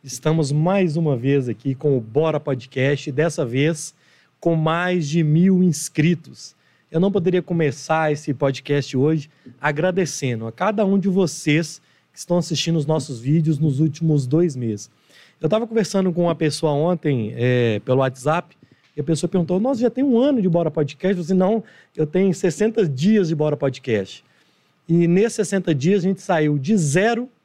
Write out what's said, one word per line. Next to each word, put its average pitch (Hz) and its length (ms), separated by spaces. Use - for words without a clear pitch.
Estamos 156 480
mais 165 460
uma 151 200
vez 131 320
aqui 127 280
com 139 200
o 123 40
Bora 147 400
Podcast, 139 720
dessa 151 340
vez 143 480
com 170 160
mais 165 520
de 165 140
mil 180 400
inscritos. 156 920
Eu 165 80
não 196 140
poderia 180 280
começar 160 720
esse 147 240
podcast 139 600
hoje 147 340
agradecendo 151 840
a 113 60
cada 202 340
um 196 140
de 190 100
vocês 165 720
que - 60
estão 175 200
assistindo 165 360
os 151 100
nossos 139 360
vídeos 151 400
nos 143 180
últimos 156 480
dois 156 300
meses. 110 340
Eu 156 80
tava 226 200
conversando 196 440
com 175 120
uma 170 100
pessoa 156 380
ontem, 147 640
é, 120 480
pelo 127 160
WhatsApp, 135 560
e 151 40
a 139 40
pessoa 160 260
perguntou: 180 300
"Nossa, 240 220
já 233 80
tem 247 120
um 254 160
ano 262 240
de 185 60
Bora 170 200
Podcast?" 170 480
Eu 175 60
falei: 185 160
"Não, 214 240
eu 156 120
tenho 196 260
sessenta 208 540
dias 170 400
de 160 80
Bora 151 200
Podcast." 123 680
E 170 180
nesses 196 280
sessenta 190 380
dias 160 300
a 185 60
gente 196 120
saiu 151 380
de 165 180
zero, 202 540